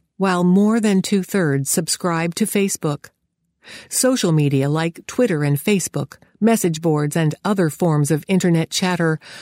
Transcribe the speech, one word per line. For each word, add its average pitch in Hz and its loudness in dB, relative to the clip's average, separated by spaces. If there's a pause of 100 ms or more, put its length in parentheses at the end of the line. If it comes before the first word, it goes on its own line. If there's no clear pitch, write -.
(180)
while 185 0
more 202 4
than 202 2
two-thirds 170 -2
subscribe 170 -2
to 220 -2
Facebook. 196 -4 (760)
Social 254 0
media 143 2
like 160 -4
Twitter 196 0
and 143 2
Facebook, 160 -2 (220)
message 202 2
boards, 147 0
and 156 2
other 190 0
forms 147 0
of 147 -2
internet 175 2
chatter 170 -2 (220)